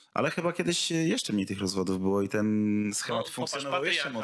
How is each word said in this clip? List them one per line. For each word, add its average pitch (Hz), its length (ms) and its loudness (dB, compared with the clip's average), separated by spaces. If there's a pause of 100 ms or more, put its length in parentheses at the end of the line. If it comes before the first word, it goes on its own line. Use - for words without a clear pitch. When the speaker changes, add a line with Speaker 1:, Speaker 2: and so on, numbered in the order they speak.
(140)
Speaker 1:
Ale - 160 2
chyba 160 220 0
kiedyś 170 380 0
jeszcze 165 420 0
mniej 101 140 2
tych 98 140 -4
rozwodów 95 400 0
było 98 220 2
i 98 60 -2
ten 104 680 2
schemat - 240 -2
Speaker 2:
No, - 40 0
popatrz, - 120 -10
Speaker 1:
funkcjonował 139 500 -2
jeszcze 170 180 0
Speaker 2:
patriarchat. 127 220 -4